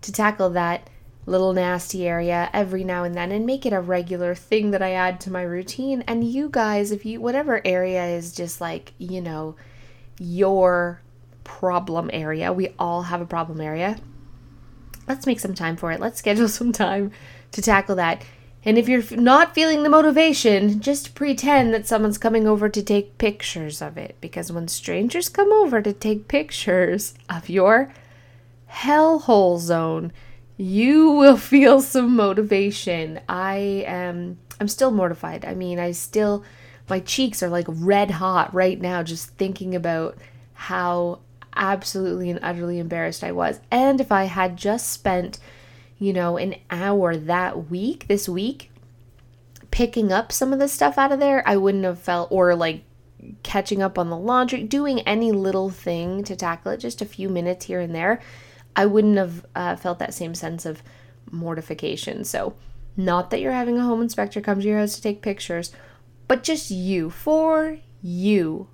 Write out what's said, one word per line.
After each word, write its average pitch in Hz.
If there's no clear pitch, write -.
to -
tackle 208
that 175
little 185
nasty 180
area 170
every 190
now 180
and 175
then 175
and 214
make 269
it 220
a 190
regular 175
thing 208
that 190
I 190
add 185
to 196
my 180
routine. 240
And 233
you 269
guys, 214
if 208
you, 226
whatever 247
area 180
is 170
just, 170
like, 165
you 180
know, 156
your 180
problem 175
area, 160
we 180
all 175
have 175
a 170
problem 165
area. 165
Let's 269
make 233
some 190
time 170
for 170
it. 165
Let's 233
schedule 214
<laughs> -
some 240
time 202
to 208
tackle 196
that. 170
And 220
if 233
you're 254
f-, 220
not 254
feeling 311
the 302
motivation, 269
just 285
pretend 269
that 214
someone's 214
coming 220
over 214
to 208
take 202
pictures 180
of 151
it. -
Because 170
when 170
strangers 214
come 403
over 330
to 208
take 208
pictures 202
of 170
your 208
hellhole 254
zone, 165
you 247
will 277
<laughs> -
feel 269
some 247
motivation. 196
I 196
am, 180
I'm 208
still 262
mortified. 170
I 180
mean, 180
I 175
still, 208
my 190
cheeks 233
are, 180
like, 175
red 196
hot 180
right 185
now 180
just 165
thinking 190
about 165
how 175
absolutely 190
and 175
utterly 175
embarrassed 165
I 175
was. 175
And 269
if 269
I 190
had 180
just 214
spent 180
you 196
know, 175
an 190
hour 185
that 170
week, 202
this 202
week, 196
picking 233
up 208
some 269
of 269
the 277
stuff -
out 277
of 269
there, 277
I 202
wouldn't 196
have 180
felt, 175
or, 180
like, 165
catching 196
up 190
on 170
the 170
laundry, 247
doing 277
any 226
little 190
thing 180
to 202
tackle 170
it, -
just -
a 208
few 196
minutes 180
here 180
and 170
there, 185
I 196
wouldn't 208
have, 175
uh, 175
felt 175
that -
same 165
sense 165
of 156
mortification. 160
So, -
not 180
that 262
you're 269
having 240
a 247
home 233
inspector 208
come 202
to 202
your 214
house 208
to -
take 208
pictures, 180
but 254
just 311
you, 180
for 311
you 180